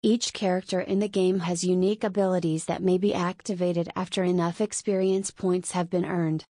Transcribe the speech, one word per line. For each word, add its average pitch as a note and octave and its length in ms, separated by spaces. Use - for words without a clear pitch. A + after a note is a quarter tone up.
Each A#3 320
character F#3 480
in F#3+ 160
the G#3 100
game F#3+ 340
has F3 220
unique F#3 400
abilities F#3 600
that - 160
may F#3 160
be G3 160
activated F3+ 840
after F#3 280
enough F3 380
experience F#3+ 680
points F3+ 440
have F3 180
been F3+ 140
earned. D#3+ 380